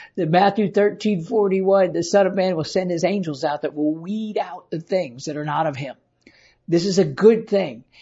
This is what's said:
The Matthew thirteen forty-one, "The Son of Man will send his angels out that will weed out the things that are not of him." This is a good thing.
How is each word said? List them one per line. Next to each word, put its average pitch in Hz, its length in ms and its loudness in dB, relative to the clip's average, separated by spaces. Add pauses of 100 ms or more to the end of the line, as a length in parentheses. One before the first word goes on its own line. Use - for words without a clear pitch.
(140)
The 175 120 -2
Matthew 196 440 2
thirteen 208 540 0
forty-one, 190 680 2
"The 170 120 -2
Son 196 220 4
of 185 80 -2
Man 185 220 0
will 156 80 -2
send 185 260 -2
his 170 140 -2
angels 170 380 -2
out 147 200 -2
that 143 120 -6
will 151 200 -2
weed 208 420 -8
out 185 340 -8
the 165 100 -6
things 151 440 -6
that 147 140 -8
are 151 80 -6
not 151 200 0
of 143 100 -4
him." 127 200 -10 (720)
This 170 180 2
is 196 140 0
a 180 40 6
good 220 440 4
thing. 196 340 -2 (200)